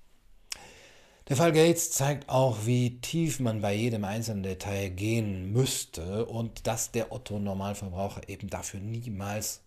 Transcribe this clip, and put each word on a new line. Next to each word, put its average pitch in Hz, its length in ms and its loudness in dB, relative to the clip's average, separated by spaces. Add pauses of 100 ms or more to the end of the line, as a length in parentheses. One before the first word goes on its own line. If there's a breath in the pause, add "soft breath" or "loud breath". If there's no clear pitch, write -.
(1300 loud breath)
Der 139 60 0
Fall 165 160 6
Gates 165 400 6
zeigt 139 380 0
auch, 131 360 4
wie 123 360 4
tief 160 400 0
man 110 200 0
bei 101 140 2
jedem 110 300 0
einzelnen 107 400 -2
Detail 98 440 -4
gehen 101 640 -2
müsste 110 720 0
und 113 420 -6
dass 117 240 -2
der 113 180 -2
Otto-Normalverbraucher 98 1160 -4
eben 98 200 -8
dafür 92 300 -8
niemals 104 880 -6